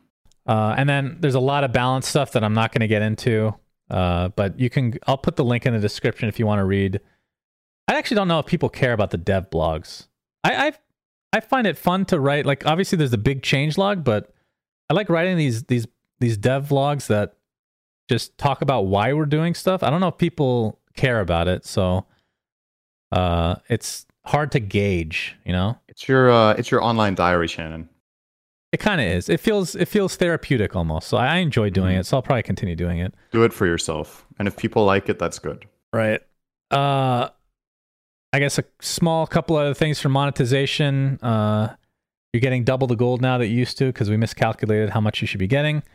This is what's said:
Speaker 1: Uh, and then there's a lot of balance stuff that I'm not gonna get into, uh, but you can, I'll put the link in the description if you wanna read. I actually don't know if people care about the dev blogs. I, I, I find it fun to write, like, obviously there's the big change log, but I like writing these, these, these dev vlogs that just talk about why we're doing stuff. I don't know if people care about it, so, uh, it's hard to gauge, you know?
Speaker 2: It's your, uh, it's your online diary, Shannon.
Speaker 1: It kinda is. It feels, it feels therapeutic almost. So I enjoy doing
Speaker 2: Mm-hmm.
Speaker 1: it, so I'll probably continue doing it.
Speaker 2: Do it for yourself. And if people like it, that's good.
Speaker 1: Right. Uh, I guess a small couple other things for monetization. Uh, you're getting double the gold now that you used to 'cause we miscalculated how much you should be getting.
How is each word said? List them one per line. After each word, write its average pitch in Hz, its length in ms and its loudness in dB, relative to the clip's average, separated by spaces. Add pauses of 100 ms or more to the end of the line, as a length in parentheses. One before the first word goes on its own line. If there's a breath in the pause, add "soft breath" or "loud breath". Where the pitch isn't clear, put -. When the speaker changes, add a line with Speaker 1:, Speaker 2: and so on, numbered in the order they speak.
(460)
Speaker 1:
Uh, 110 320 0
and 139 120 2
then 139 320 -2
there's 139 140 0
a 131 40 2
lot 139 240 0
of 127 80 -2
balance 127 380 0
stuff 143 240 -2
that 110 100 2
I'm 107 100 0
not 113 200 2
gonna 117 160 0
get 107 120 2
into, 110 540 0 (340)
uh, 90 400 0
but 101 300 -2
you 123 100 2
can, 120 260 -2 (120)
I'll 135 100 0
put - 200 -4
the 139 80 2
link 120 200 0
in 123 80 0
the 110 60 0
description 107 480 -2
if 104 120 -6
you 110 60 2
wanna 104 200 2
read. 98 340 0 (880)
I 226 80 2
actually 285 200 -2
don't 196 120 2
know 170 120 2
if 139 60 -4
people 147 240 0
care 127 240 0
about 104 180 0
the - 60 -4
dev 95 320 -2
blogs. 80 580 -4 (360)
I, 254 240 0
I, 302 60 -4 (600)
I 214 60 2
find 254 280 0
it 151 100 -2
fun 190 300 0
to 170 120 2
write, 139 260 0
like, 139 200 -2
obviously 175 320 0
there's 143 140 2
the 120 60 0
big 135 260 -2
change 147 340 0
log, 196 260 0
but 107 280 0 (600)
I - 20 2
like 196 140 0
writing 170 280 2
these, 131 260 0
these, 117 240 -2 (320)
these 117 180 0
dev 131 320 0
vlogs 143 380 0
that 104 280 -2 (720)
just - 300 -4
talk 135 240 -2
about 139 260 2
why 101 260 2
we're 151 120 0
doing 160 300 0
stuff. 185 260 -2
I - 80 2
don't 160 100 0
know 190 100 2
if - 80 -10
people 123 640 0 (160)
care 123 240 2
about 85 280 2
it, 90 180 -2
so, 92 400 0 (1040)
uh, 87 440 0 (140)
it's - 360 -6 (200)
hard 147 260 -2
to 147 80 0
gauge, 98 760 -2 (100)
you 87 60 -4
know? 95 260 0 (100)
Speaker 2:
It's - 200 -20
your, 131 240 6
uh, 110 220 6
it's 117 180 -4
your 123 120 2
online 110 320 2
diary, 87 320 2
Shannon. 80 420 -10 (840)
Speaker 1:
It 165 80 -2
kinda 185 240 0
is. 90 260 -2
It 170 100 2
feels, 208 360 0
it 175 120 0
feels 196 280 0
therapeutic 147 600 0
almost. 82 320 -2
So 110 100 0
I 139 200 0
enjoy 127 340 0
doing 92 220 2
Speaker 2:
Mm-hmm. 92 80 2
Speaker 1:
it, - 40 -4
so 139 120 0
I'll 123 60 -2
probably 123 200 0
continue 92 320 -4
doing 87 240 -4
it. 92 140 -4 (180 soft breath)
Speaker 2:
Do 113 120 4
it 113 100 4
for 104 120 0
yourself. 82 600 -4 (140)
And 101 80 -2
if - 100 -6
people 110 280 0
like 98 240 2
it, 98 100 -4
that's 85 200 -6
good. - 260 -12 (260)
Speaker 1:
Right. 110 300 -2 (500)
Uh, 135 580 0 (1040)
I 139 80 0
guess 143 180 0
a 131 60 -2 (160)
small 165 480 0
couple 165 300 0
other 143 180 0
things 151 240 -2
for 143 100 0
monetization. 139 1120 0
Uh, 107 540 0 (560)
you're 117 100 0
getting 127 220 2
double 131 240 2
the 120 80 2
gold 123 260 0
now 127 160 2
that 120 80 0
you 110 120 0
used 123 200 -2
to 131 160 0
'cause 104 160 -2
we 107 80 2
miscalculated 110 720 0
how 110 100 -2
much 107 220 0
you 110 60 -4
should 101 120 -6
be 92 60 0
getting. 147 380 0 (120)